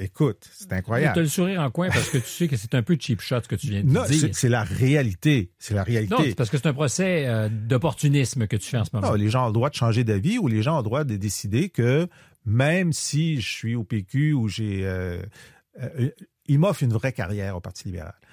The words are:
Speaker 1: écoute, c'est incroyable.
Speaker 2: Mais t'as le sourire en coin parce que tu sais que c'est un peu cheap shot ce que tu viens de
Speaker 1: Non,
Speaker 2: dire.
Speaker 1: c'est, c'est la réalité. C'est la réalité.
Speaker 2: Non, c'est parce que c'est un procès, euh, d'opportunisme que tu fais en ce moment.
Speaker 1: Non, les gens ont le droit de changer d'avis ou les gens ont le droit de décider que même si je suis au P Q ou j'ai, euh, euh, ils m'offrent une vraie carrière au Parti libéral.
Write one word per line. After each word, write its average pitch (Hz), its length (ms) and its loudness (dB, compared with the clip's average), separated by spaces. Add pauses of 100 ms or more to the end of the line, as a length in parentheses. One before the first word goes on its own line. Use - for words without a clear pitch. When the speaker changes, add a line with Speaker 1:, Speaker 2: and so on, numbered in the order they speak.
Speaker 1:
écoute, 110 520 -2
c'est - 200 -14
incroyable. 113 380 0
Speaker 2:
Mais - 40 0
t'as 170 60 2
le 160 80 2
sourire 180 320 0
en 139 100 0
coin 175 180 -2
parce 123 200 0
que 139 100 0
tu 117 80 -2
sais - 220 -2
que 139 80 0
c'est 110 180 -6
un 127 80 2
peu 170 160 2
cheap - 220 -2
shot 123 240 -2
ce - 40 -20
que - 60 -4
tu - 140 -4
viens 101 160 0
de - 20 2
Speaker 1:
Non, 139 200 4
Speaker 2:
dire. 147 120 2
Speaker 1:
c'est, 123 160 2
c'est - 140 2
la 117 160 2
réalité. 127 960 2
C'est - 120 -8
la 98 120 2
réalité. 113 320 0
Speaker 2:
Non, - 80 4
c'est 117 100 0
parce 127 160 -2
que 147 80 0
c'est 127 80 -2
un 151 80 2
procès, 156 540 0
euh, 110 200 0
d'opportunisme 123 1000 0
que - 80 -2
tu - 120 -6
fais 127 100 -2
en 107 60 0
ce - 80 -6
moment. 107 140 -2
Speaker 1:
Non, - 80 2
les 104 160 2
gens 127 140 2
ont - 20 0
le 110 60 0
droit 117 180 2
de - 60 -8
changer 113 260 2
d'avis 110 380 0
ou 165 80 0
les 107 140 2
gens 147 120 0
ont 160 40 0
le 127 40 0
droit 120 220 -2
de 120 100 -2
décider 104 540 -2
que 131 400 2 (360)
même 151 480 2
si 151 480 0
je 98 80 -6
suis 117 280 -4
au 117 80 -4
P 104 180 -2
Q 147 300 0
ou 120 160 0
j'ai, 101 360 -4
euh, 92 380 -4 (580)
euh, 127 300 -4 (360)
ils 143 120 4
m'offrent 180 240 2
une 123 100 2
vraie 127 200 0
carrière 98 440 -6
au 87 40 -8
Parti - 240 -14
libéral. 90 300 -10 (180)